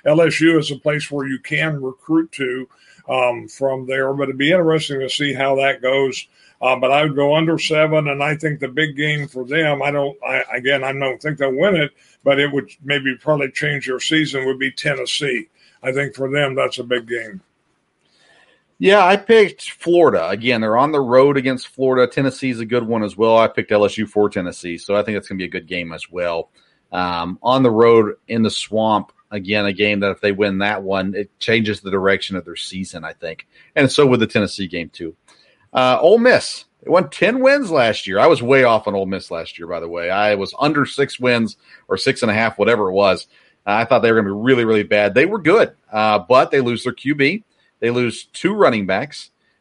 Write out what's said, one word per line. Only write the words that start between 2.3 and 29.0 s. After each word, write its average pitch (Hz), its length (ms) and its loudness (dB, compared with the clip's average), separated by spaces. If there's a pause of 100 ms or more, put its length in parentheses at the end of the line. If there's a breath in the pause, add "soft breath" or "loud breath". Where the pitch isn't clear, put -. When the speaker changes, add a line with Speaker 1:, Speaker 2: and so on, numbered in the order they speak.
Speaker 1:
to, 127 360 -6 (400 soft breath)
um, 120 400 0
from 131 380 -4
there, 135 260 -2
but 139 120 -4
it'd 131 120 -4
be 139 140 2
interesting 160 500 0
to 131 80 -6
see 143 240 -4
how 135 240 -2
that 135 240 0
goes. 131 460 -2 (340 soft breath)
Uh, 127 160 2
but 127 160 0
I 147 100 4
would 147 140 -2
go 143 180 2
under 160 240 0
seven, 156 480 0
and 143 160 -4
I 151 140 -2
think 151 240 -4
the 135 80 -6
big 143 280 -4
game 147 300 -4
for 127 180 -12
them, 143 380 -2
I 143 80 -2
don't, 143 340 -2
I, 131 200 -4 (100)
again, 131 300 0
I 135 80 -4
don't 135 280 -4
think 151 180 -6
they'll 135 140 -2
win 180 220 2
it, 147 160 0 (320 soft breath)
but 139 160 2
it 143 140 0
would 135 180 -4 (140)
maybe 135 320 -2
probably 143 340 -2
change 143 380 -6
their 127 100 -4
season, 139 480 -2
would 131 140 -2
be 131 100 -2
Tennessee. 131 800 -6 (340 soft breath)
I 131 80 -4
think 139 240 -4
for 131 160 -6
them, 139 240 -2
that's 131 240 -4
a 120 60 -10
big 120 240 -6
game. 110 320 -10 (1400 soft breath)
Speaker 2:
Yeah, 190 260 6
I 190 120 4
picked 214 560 2
Florida. 135 560 2
Again, 113 320 -2
they're 110 160 0
on 143 160 2
the 147 80 0
road 135 360 4
against 131 300 -4
Florida. 127 440 0
Tennessee's 131 500 -4
a 117 40 -6
good 117 220 -2
one 113 160 -2
as 95 140 -6
well. 113 200 4
I 113 120 4
picked 107 240 -6
L 104 120 4
S 98 140 0
U 107 80 -4
for 104 240 0
Tennessee, 87 480 -8
so - 160 -6
I 104 80 2
think 104 140 -6
that's 98 100 -8
gonna 95 120 -10
be 92 60 -6
a 87 40 -8
good 87 180 -10
game 85 260 -8
as 78 200 -16
well. 85 380 -6 (420)
Um, 90 500 -6
on 131 220 2
the 117 80 4
road 113 440 4 (120)
in 113 140 -2
the 107 80 0
Swamp, 107 600 -2 (220)